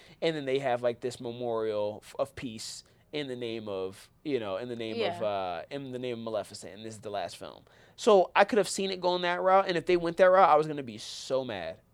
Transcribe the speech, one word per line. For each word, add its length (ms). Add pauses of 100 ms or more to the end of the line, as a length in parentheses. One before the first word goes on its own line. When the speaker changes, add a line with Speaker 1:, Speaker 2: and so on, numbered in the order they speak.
(200)
Speaker 1:
and 160
then 80
they 140
have, 240
like, 180
this 200
memorial 840
f-, 140
of 180
peace 480 (280)
in 140
the 100
name 340
of, 380 (140)
you 160
know, 200
in 100
the 80
name 200
of, 40 (200)
Speaker 2:
Yeah. 60
Speaker 1:
uh, 440
in 220
the 60
name 200
of 60
Maleficent, 500
and 100
this 100
is 60
the 100
last 280
film. 260 (320)
So 400
I 80
could 140
have 100
seen 220
it 100
going 220
that 180
route, 260
and 120
if 80
they 100
went 220
that 120
route, 180
I 80
was 100
gonna 160
be 160
so 440
mad. 360 (160)